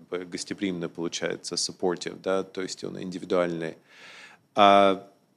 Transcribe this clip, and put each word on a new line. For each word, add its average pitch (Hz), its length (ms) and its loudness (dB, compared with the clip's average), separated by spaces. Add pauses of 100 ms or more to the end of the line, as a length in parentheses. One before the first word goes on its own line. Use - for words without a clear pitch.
бы 90 160 -6
гостеприимный 87 640 -6
получается, 87 680 -6
supportive, - 640 -4
да, 95 220 0
то 92 200 -10
есть - 200 -10
он 95 180 -10
индивидуальный. 87 760 -2 (800)
А 98 500 6 (300)